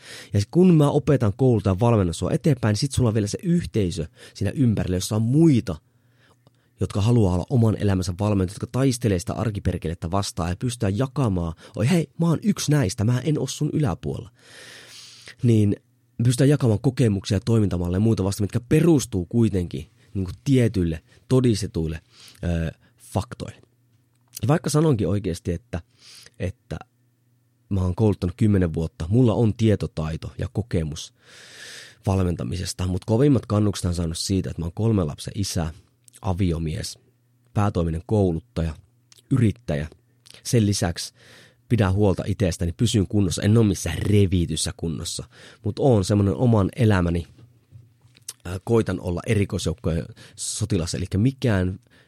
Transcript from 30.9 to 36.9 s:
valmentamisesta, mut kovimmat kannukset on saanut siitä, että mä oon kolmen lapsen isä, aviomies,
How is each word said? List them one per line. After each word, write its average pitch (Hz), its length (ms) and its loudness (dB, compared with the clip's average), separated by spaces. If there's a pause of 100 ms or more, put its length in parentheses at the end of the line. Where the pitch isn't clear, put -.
valmentamisesta, 90 800 -2
mut 90 180 -4
kovimmat 120 420 2
kannukset 104 380 0
on 87 100 0
saanut 85 240 -4
siitä, 95 320 -2
että 82 120 -8
mä 82 40 -6
oon 82 80 -8
kolmen 107 320 0
lapsen - 300 -10
isä, 87 360 -4 (500)
aviomies, 82 760 -4 (560)